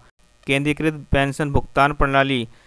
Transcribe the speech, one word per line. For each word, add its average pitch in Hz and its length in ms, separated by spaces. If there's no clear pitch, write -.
केंद्रीकृत 147 640
पेंशन 139 400
भुगतान 139 420
प्रणाली 135 540